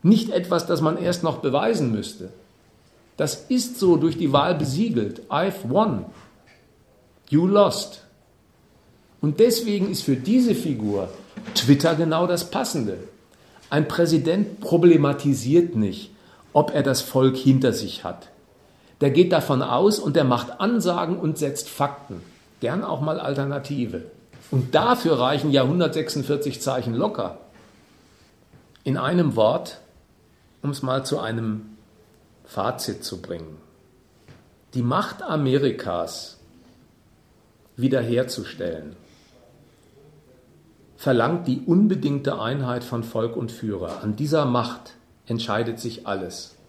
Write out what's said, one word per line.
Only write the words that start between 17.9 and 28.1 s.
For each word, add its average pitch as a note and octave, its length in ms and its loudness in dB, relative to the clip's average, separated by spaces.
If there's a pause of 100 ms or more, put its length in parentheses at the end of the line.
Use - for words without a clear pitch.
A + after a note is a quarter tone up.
hat. F2 240 -10 (720)
Der C#3+ 100 4
geht F3 220 6
davon C#3 300 2
aus F#3+ 360 2
und D3 180 -2
der D3+ 80 4
macht A#2+ 360 0
Ansagen F3+ 580 0
und D#3 200 -2
setzt C#3 300 -4
Fakten. G2+ 540 -4 (380)
Gern C#3+ 220 -2
auch - 180 -4
mal D#3 200 -2
Alternative. C#3 840 -4 (460)
Und C3 240 0
dafür G3 440 4
reichen C#3 320 2
ja C3+ 160 4
hundertsechsundvierzig D3+ 960 0
Zeichen B2 320 -2
locker. A#2 440 -4 (1500)